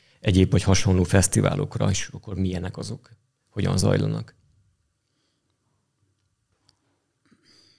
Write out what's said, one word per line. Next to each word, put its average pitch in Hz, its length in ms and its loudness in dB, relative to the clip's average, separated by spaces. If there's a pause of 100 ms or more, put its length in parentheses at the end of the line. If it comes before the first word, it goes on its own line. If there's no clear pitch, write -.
(200)
egyéb 95 320 4
vagy 104 120 2
hasonló 95 400 2
fesztiválokra, 98 840 0
és - 240 -4
akkor - 220 -14
milyenek 92 420 -6
azok? - 320 -14 (400)
Hogyan 95 280 -2
zajlanak? 101 580 -2 (3500)